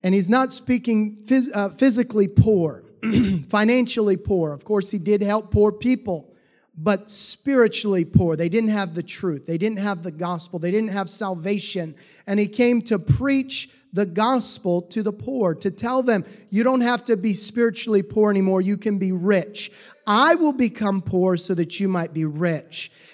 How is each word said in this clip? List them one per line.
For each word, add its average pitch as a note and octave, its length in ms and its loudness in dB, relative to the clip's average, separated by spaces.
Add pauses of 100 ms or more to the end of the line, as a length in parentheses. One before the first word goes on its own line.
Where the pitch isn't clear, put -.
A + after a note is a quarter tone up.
And F#3 140 2
he's F#3+ 140 2
not C4 220 2
speaking A3 760 -2
phys-, C4 260 2
uh, G3+ 160 -2
physically A#3 580 2
poor, F#3+ 560 2 (200)
<clears throat> G#3 460 0
financially A3 680 2
poor. F3 360 -2
Of C#3+ 120 -16
course, G3+ 240 -2
he G#3 80 -6
did G3 240 0
help G#3 300 -2
poor G#3 200 4
people, G#3 600 -2 (420)
but G3 340 -2
spiritually A3 960 0
poor. E3+ 320 2
They E3+ 140 -2
didn't A3 200 0
have G3 260 -4
the E3+ 80 -6
truth. D#3+ 420 -6
They E3 120 -4
didn't G#3 220 -2
have G3 220 -4
the F3 100 -10
gospel. F3 480 -8
They F3 120 -2
didn't G#3+ 180 0
have G3 200 -6
salvation. F#3 840 -6 (300)
And G3+ 140 0
he G3+ 80 2
came A#3+ 360 2
to A3 140 0
preach C4+ 720 0 (240)
the G3 140 0
gospel G#3 760 0
to G#3 220 -6
the G#3 100 -4
poor, G#3+ 400 -2
to G3 160 -4
tell B3 320 -4
them, A3+ 240 2 (240)
"You G#3+ 140 0
don't B3+ 180 2
have A#3+ 240 0
to A#3 100 2
be G3+ 200 -2
spiritually A#3 680 0
poor G#3 300 2
anymore. F#3+ 280 2
You F#3+ 160 0
can G3+ 220 -2
be F#3+ 140 -2
rich. F#3 600 0 (360)
I B3+ 260 4
will D#4+ 200 2
become G#3 500 0
poor F#3 340 2
so F3+ 160 -4
that E3+ 260 -4
you G3 80 0
might F3 240 -2
be D#3 140 -2
rich." D#3 680 -4 (220)